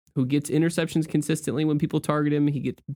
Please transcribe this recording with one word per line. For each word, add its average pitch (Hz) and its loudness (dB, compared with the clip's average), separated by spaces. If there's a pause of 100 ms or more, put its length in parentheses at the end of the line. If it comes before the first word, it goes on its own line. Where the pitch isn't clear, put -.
(140)
who 135 0
gets 143 0
interceptions 160 0
consistently 151 0
when 151 2
people 156 0
target 147 0
him, 147 2
he 143 0
gets 127 -6 (140)